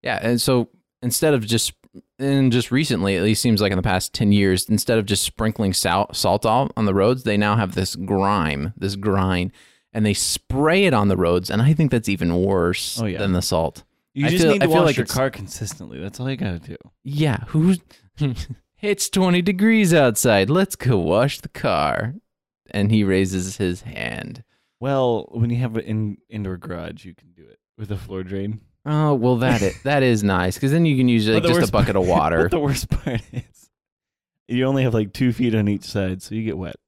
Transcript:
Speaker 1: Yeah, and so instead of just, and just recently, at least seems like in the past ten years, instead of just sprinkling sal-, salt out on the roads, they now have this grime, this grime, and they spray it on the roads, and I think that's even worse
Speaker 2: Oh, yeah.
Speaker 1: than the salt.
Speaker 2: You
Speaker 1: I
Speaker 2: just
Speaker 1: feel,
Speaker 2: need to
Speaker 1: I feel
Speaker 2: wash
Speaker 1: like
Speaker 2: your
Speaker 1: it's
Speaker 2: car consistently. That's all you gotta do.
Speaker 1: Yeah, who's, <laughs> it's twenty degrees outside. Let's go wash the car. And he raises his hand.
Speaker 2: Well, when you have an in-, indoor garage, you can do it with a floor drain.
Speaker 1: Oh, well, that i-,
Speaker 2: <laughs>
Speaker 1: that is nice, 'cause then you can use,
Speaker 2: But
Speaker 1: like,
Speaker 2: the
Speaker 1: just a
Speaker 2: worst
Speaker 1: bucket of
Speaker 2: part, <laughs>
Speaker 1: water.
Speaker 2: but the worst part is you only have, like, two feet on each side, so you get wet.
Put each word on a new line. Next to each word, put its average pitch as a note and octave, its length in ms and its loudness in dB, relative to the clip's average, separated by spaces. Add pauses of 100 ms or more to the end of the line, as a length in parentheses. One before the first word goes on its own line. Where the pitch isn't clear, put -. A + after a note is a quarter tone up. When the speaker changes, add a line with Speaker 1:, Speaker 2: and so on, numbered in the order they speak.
Speaker 1:
Yeah, A#2 180 -4
and A#2 180 0
so B2 300 0 (320)
instead D3 320 0
of A#2 120 0
just, A2+ 280 -2 (460)
and C3+ 320 2
just A#2 200 0
recently, A#2+ 460 0
at E2+ 60 0
least G#2+ 180 2
seems A2 200 2
like G2+ 100 2
in F#2+ 60 0
the F#2 60 -2
past F#2 300 -2
ten G#2 180 2
years, G2 380 2
instead A2 300 0
of G#2 60 -2
just G2 180 -2
sprinkling G#2+ 500 -2
sal-, F2+ 400 0
salt G2 320 0
out A#2+ 320 2
on A2+ 80 0
the G2 80 0
roads, A#2 300 2
they G#2 140 0
now G#2 180 2
have G2 200 0
this F#2 200 -2
grime, F#2+ 800 0
this G2 180 -6
grime, F#2+ 560 0 (400)
and G#2+ 140 0
they G#2 80 2
spray D#3 720 0
it E3 80 2
on G#2 140 2
the F#2+ 100 2
roads, F2+ 320 0
and G#2+ 140 0
I D3 100 4
think D3+ 160 2
that's A#2+ 180 0
even F2+ 360 0
worse F#2 580 -2
Speaker 2:
Oh, A2+ 40 -2
yeah. F#2 120 -4
Speaker 1:
than G2 160 -2
the F2+ 80 0
salt. E2 420 -4 (300)
Speaker 2:
You C#3+ 140 -2
Speaker 1:
I - 20 2
Speaker 2:
just F3 140 2
Speaker 1:
feel, D#3 100 4
Speaker 2:
need C3+ 60 0
to E3 60 2
Speaker 1:
I - 20 2
feel E3 100 2
Speaker 2:
wash F3+ 80 4
Speaker 1:
like C#3+ 120 2
Speaker 2:
your B2 80 -2
Speaker 1:
it's - 100 -8
Speaker 2:
car C3 160 0
consistently. - 680 -12
That's F#2+ 200 -12
all B2+ 100 -6
you C3+ 80 -6
gotta F2 220 -6
do. - 180 -16 (260)
Speaker 1:
Yeah, C#3+ 340 -2 (100)
who's, E3+ 320 2 (520)
<laughs> - 500 -12
it's G#3 280 -2
twenty F3+ 320 2
degrees G3+ 520 4
outside. A2+ 560 4
Let's F#3 260 2
go B2 240 0
wash G2 420 0
the - 80 -12
car. F2+ 640 -2 (580)
And G#2 200 0
he G#2+ 120 4
raises F#2+ 540 0
his F2+ 240 -2
hand. A2 640 -10 (360)
Speaker 2:
Well, B2+ 520 -2
when A#2 180 0
you A#2+ 80 -2
have A#2+ 180 -2
an A2+ 100 -2
in-, G#2+ 320 -4 (120)
indoor G2 280 -8
garage, E2+ 460 -12
you F2 120 -20
can - 200 -20
do E2+ 60 -20
it A1+ 160 -20 (220)
with G#2+ 120 -10
a G2+ 60 -4
floor F#2+ 260 -10
drain. G2 380 -6 (240)
Speaker 1:
Oh, D3+ 300 2
well, B2 220 2
that A#2 260 2
i-, F#2+ 140 0
Speaker 2:
<laughs> - 80 -20
Speaker 1:
that C#3 180 2
is A2+ 200 2
nice, F2+ 360 0
'cause C3+ 120 0
then E3 140 2
you D3 100 2
can B2+ 140 2
use, A2+ 160 2
Speaker 2:
But A2 80 2
Speaker 1:
like, - 100 2
Speaker 2:
the E3+ 60 2
Speaker 1:
just E3 80 4
a E3+ 60 4
Speaker 2:
worst G2 80 -2
Speaker 1:
bucket G#2 240 2
of F#2 100 2
Speaker 2:
part, F2+ 40 0
<laughs> E2 100 4
Speaker 1:
water. D#2+ 240 2
Speaker 2:
but F2 80 0
the E3+ 80 0
worst C#3 320 -2
part A#2+ 300 -2 (120)
is - 360 -14 (760)
you B2 180 0
only C3+ 180 2
have, A#2+ 100 0
like, G#2+ 200 -2
two B2 200 0
feet A#2 220 0
on G#2 120 2
each G2+ 160 -2
side, F#2 380 -4
so - 140 -12
you A2 80 -6
get G#2+ 160 -6
wet. F#2 160 -10 (120)